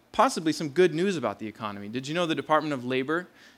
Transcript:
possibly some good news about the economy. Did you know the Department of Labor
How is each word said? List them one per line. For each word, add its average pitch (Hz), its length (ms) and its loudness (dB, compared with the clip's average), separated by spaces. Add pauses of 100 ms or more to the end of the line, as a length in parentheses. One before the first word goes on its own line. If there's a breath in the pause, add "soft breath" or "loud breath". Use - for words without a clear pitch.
(140)
possibly 190 400 2
some 156 160 -4
good 156 260 4
news 180 220 0
about 110 220 -2
the 107 80 -8
economy. 101 420 -8
Did 131 180 -6
you 151 60 -6
know 175 120 0
the 160 100 0
Department 151 380 2
of 123 120 -6
Labor 135 420 -2 (300 loud breath)